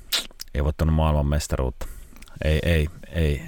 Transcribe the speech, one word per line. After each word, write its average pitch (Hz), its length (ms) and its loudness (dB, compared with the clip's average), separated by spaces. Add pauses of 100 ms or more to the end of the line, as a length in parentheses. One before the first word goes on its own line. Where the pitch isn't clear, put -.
(540)
ei 71 100 0
voittanut 78 320 2
maailmanmestaruutta. 73 920 0 (560)
Ei, 76 200 4
ei, 82 240 4 (240)
ei, 76 360 2